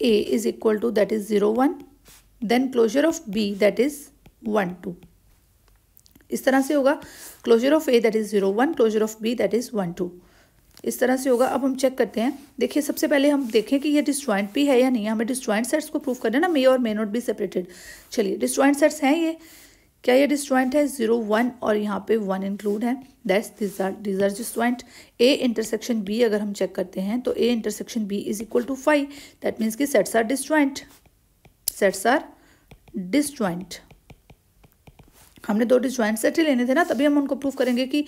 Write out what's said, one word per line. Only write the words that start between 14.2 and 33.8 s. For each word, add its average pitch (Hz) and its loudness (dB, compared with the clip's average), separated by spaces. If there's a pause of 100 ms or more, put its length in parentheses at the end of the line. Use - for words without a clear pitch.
भी 285 0
है 262 4
या 262 4
नहीं 240 0
है। 214 -2
हमें 220 -2
डिसजॉइंट 233 -2
सेट्स 302 -2
को 302 -4
प्रूव 247 -4
करना 240 0
है 302 4
ना, 370 2
may 262 2
or 262 8
may 214 -2
not 214 -4
be 240 -4
separated। 185 -4 (400)
चलिए, 196 -2
डिसजॉइंट 269 2
सेट्स 294 2
हैं 277 4
ये, 320 -2 (680)
क्या 247 4
ये 277 6
डिसजॉइंट 269 0
है? 294 2
ज़ीरो 233 0
वन 226 0 (120)
और 214 0
यहाँ 208 -4
पे 220 2
वन 196 -4
इंक्लूड 202 -4
है, 247 -2 (320)
that's, 202 0 (100)
these 196 -4
are, 190 -2 (140)
these 190 -2
are 196 2
disjoint। 240 -4 (400)
A 240 6 (140)
intersection 226 -2
B 214 -2
अगर 208 2
हम 208 -4
चेक 185 -4
करते 190 -6
हैं 208 -4
तो 254 -4
A 226 0
intersection 214 -6
B 202 -4 (120)
is 208 -8
equal 233 -2
to 269 -6
five, 285 0 (360)
that - -4
means 220 -2
कि 285 -2
sets 214 2
are 226 2
disjoint, 277 0 (880)
sets 190 0
are 269 2 (920)
disjoint। 196 -4 (1700)